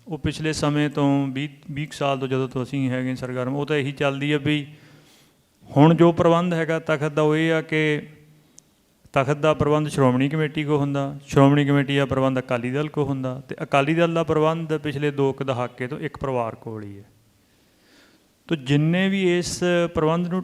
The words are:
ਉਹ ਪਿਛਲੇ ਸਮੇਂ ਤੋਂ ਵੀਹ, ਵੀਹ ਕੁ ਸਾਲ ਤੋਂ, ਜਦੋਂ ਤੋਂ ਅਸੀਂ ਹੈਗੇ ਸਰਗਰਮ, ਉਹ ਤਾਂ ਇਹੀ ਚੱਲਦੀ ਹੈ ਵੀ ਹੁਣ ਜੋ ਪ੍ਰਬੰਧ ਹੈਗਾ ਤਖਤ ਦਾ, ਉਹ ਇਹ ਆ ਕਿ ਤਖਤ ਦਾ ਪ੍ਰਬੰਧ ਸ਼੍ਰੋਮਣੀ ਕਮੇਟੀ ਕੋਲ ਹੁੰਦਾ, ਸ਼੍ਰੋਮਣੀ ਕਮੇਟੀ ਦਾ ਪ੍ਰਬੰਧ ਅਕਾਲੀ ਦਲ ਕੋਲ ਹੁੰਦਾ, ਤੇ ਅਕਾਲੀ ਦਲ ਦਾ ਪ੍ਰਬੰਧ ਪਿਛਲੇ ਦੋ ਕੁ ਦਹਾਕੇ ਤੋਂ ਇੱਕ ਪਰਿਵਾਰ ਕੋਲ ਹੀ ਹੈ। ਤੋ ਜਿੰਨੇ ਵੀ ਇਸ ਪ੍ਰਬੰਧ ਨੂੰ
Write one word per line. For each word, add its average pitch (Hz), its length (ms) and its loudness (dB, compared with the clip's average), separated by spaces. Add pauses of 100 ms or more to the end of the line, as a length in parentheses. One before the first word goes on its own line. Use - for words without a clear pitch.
ਉਹ 165 100 -10
ਪਿਛਲੇ 156 360 -4
ਸਮੇਂ 147 380 0
ਤੋਂ 139 360 0
ਵੀਹ, 143 220 -6 (220)
ਵੀਹ 147 160 -6
ਕੁ - 60 -18
ਸਾਲ 139 260 -2
ਤੋਂ, 131 80 -4
ਜਦੋਂ 131 200 0
ਤੋਂ 127 160 -6
ਅਸੀਂ 131 260 -2
ਹੈਗੇ 127 260 -4
ਸਰਗਰਮ, 127 400 -6
ਉਹ 143 100 -4
ਤਾਂ 151 120 -2
ਇਹੀ 139 160 -2
ਚੱਲਦੀ 143 400 -2
ਹੈ 151 60 2
ਵੀ 147 260 -2 (1040)
ਹੁਣ 156 260 8
ਜੋ 170 180 8
ਪ੍ਰਬੰਧ 170 400 2
ਹੈਗਾ 160 280 -2
ਤਖਤ 156 300 -2
ਦਾ, 151 100 0
ਉਹ 151 140 4
ਇਹ 160 180 2
ਆ 160 100 0
ਕਿ 156 380 -2 (1120)
ਤਖਤ 139 240 0
ਦਾ 156 160 2
ਪ੍ਰਬੰਧ 151 340 0
ਸ਼੍ਰੋਮਣੀ 135 420 2
ਕਮੇਟੀ 156 340 -2
ਕੋਲ 147 140 0
ਹੁੰਦਾ, 139 240 -2 (260)
ਸ਼੍ਰੋਮਣੀ 143 380 6
ਕਮੇਟੀ 139 320 2
ਦਾ 139 80 2
ਪ੍ਰਬੰਧ 131 340 0
ਅਕਾਲੀ 123 320 -4
ਦਲ 147 180 -4
ਕੋਲ 147 160 -2
ਹੁੰਦਾ, 131 340 -6
ਤੇ - 240 -14
ਅਕਾਲੀ 143 320 2
ਦਲ 170 180 2
ਦਾ 165 100 0
ਪ੍ਰਬੰਧ 156 540 0
ਪਿਛਲੇ 147 340 -4
ਦੋ 139 220 0
ਕੁ 135 100 -8
ਦਹਾਕੇ 123 440 -6
ਤੋਂ 151 120 -10
ਇੱਕ 151 180 -10
ਪਰਿਵਾਰ 120 400 -4
ਕੋਲ 110 260 -12
ਹੀ 101 140 -16
ਹੈ। 101 60 -20 (1500)
ਤੋ 170 140 0
ਜਿੰਨੇ 156 460 2
ਵੀ 196 200 -2
ਇਸ 175 300 -2 (360)
ਪ੍ਰਬੰਧ 165 320 0
ਨੂੰ 180 160 -4